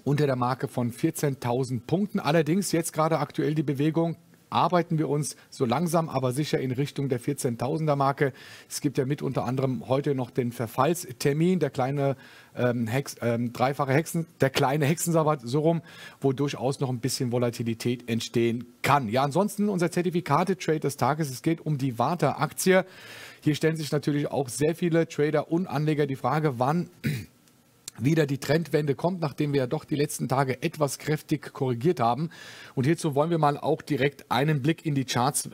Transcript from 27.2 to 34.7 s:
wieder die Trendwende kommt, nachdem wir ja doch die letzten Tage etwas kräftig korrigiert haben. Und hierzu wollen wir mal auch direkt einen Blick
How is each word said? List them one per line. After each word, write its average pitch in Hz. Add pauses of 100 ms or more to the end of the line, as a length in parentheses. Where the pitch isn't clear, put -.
wieder 156
die 139
Trendwende 151
kommt, 175
nachdem 151
wir 139
ja 127
doch 151
die 151
letzten 143
Tage 131
etwas 151
kräftig -
korrigiert 131
haben. 123 (440)
Und 131
hierzu 160
wollen 147
wir 170
mal 147
auch 147
direkt 139
einen 143
Blick 160